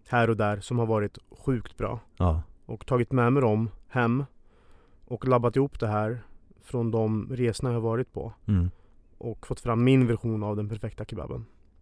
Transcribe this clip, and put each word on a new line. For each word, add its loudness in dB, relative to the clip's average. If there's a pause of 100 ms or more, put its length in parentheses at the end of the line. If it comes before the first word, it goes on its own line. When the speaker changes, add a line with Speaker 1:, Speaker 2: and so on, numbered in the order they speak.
Speaker 1:
här 4
och 0
där 0
som -4
har 0
varit 0 (280)
sjukt -4
bra. -6 (180)
Speaker 2:
Ja. 2 (240)
Speaker 1:
Och -12
tagit 0
med 4
mig 4
dem 2 (180)
hem 0 (840)
och -6
labbat 4
ihop 0
det -2
här -2 (440)
från -2
de 0
resorna -2
jag 0
har -2
varit -2
på. -8 (120)
Speaker 2:
Mm. 2 (480)
Speaker 1:
Och -10
fått -6
fram 0
min 6
version -2
av -2
den -4
perfekta -8
kebaben. -10 (360)